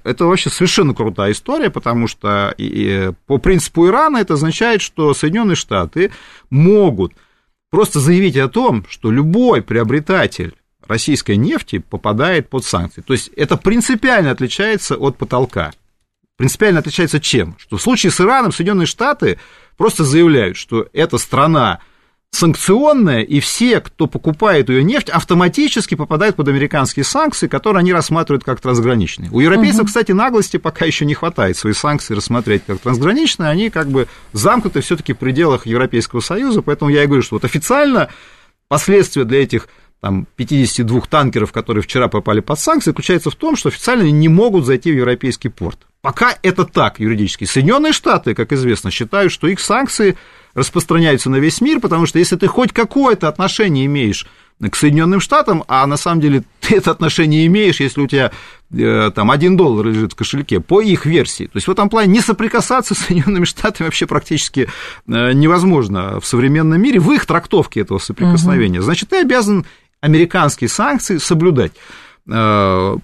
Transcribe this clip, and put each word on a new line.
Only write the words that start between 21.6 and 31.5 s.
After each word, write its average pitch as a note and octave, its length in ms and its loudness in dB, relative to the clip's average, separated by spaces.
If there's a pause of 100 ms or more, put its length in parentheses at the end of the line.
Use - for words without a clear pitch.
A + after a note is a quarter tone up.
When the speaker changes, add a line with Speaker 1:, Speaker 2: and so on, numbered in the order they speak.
Speaker 1:
санкционная, G3 880 2
и C#3 180 0
все, A3+ 400 0
кто - 280 -4
покупает D#3+ 600 0
её B2+ 120 2
нефть, A3 280 0
автоматически F3+ 840 0
попадают D#3 420 -2
под C#3+ 120 -2
американские C#3 580 -2
санкции, - 420 -2
которые F#3+ 340 0
они F3+ 120 2
рассматривают D#3 500 0
как B2+ 160 -6
трансграничные. A#2 720 0
У A2+ 80 0
европейцев, G3 420 4
Speaker 2:
Мгм. G#3 60 0
Speaker 1:
кстати, A3 260 0
наглости G#3+ 440 0
пока E3 280 -4
ещё D#3+ 200 -2
не D3 80 0
хватает A#2 440 -2